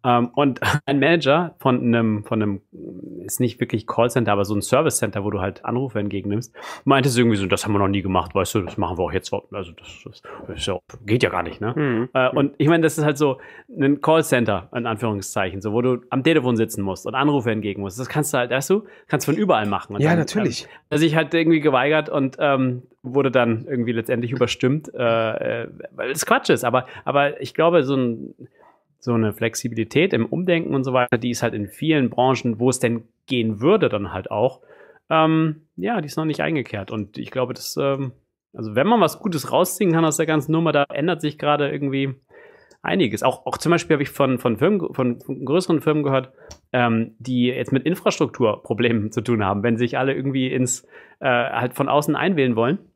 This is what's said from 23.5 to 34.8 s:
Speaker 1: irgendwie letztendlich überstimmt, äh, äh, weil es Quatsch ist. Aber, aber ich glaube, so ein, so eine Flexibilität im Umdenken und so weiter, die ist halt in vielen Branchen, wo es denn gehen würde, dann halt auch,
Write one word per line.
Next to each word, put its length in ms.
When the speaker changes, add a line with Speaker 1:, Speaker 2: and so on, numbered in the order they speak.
Speaker 1:
irgendwie 260
letztendlich 400
überstimmt, 640
äh, 680
äh, 40
weil 200
es 140
Quatsch 240
ist. 140
Aber, 220
aber 380
ich 120
glaube, 300
so 120
ein, 380
so 120
eine 180
Flexibilität 800
im 140
Umdenken 500
und 80
so 80
weiter, 260
die 120
ist 120
halt 120
in 140
vielen 420
Branchen, 500
wo 100
es 100
denn 280
gehen 340
würde, 260
dann 240
halt 180
auch, 300